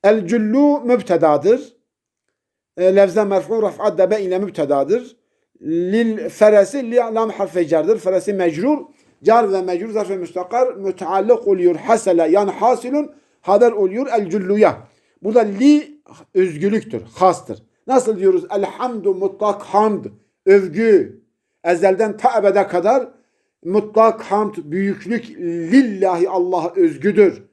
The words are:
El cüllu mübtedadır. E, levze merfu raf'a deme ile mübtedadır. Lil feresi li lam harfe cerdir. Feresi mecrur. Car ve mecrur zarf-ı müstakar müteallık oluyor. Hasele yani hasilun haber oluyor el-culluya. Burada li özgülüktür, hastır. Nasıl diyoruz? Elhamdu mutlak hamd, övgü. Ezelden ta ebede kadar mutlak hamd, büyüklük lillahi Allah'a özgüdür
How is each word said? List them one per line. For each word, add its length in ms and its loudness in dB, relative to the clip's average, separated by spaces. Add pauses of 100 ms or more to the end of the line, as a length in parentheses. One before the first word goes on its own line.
El 240 2
cüllu 540 2
mübtedadır. 920 0 (1000)
E, 180 2
levze 280 4
merfu 380 -2
raf'a 360 -2
deme 240 0
ile 180 -4
mübtedadır. 800 -4 (440)
Lil 680 -4
feresi 640 2
li 40 -4
lam 340 -2
harfe 380 -4
cerdir. 300 0
Feresi 360 -4
mecrur. 440 0 (460)
Car 300 4
ve 80 -2
mecrur 280 -6
zarf-ı 260 -6
müstakar 580 -4
müteallık 760 -2
oluyor. 280 2
Hasele 480 0
yani 280 2
hasilun 640 -2 (300)
haber 260 4
oluyor 360 -2 (120)
el-culluya. 680 0 (360)
Burada 160 2
li 640 2 (320)
özgülüktür, 680 -2
hastır. 600 -2 (240)
Nasıl 320 0
diyoruz? 320 2
Elhamdu 640 -4
mutlak 460 -4
hamd, 440 0 (400)
övgü. 760 2 (420)
Ezelden 540 0
ta 220 2
ebede 280 2
kadar 420 0 (560)
mutlak 560 0
hamd, 360 -4
büyüklük 720 -6 (100)
lillahi 880 0
Allah'a 460 -2
özgüdür 760 2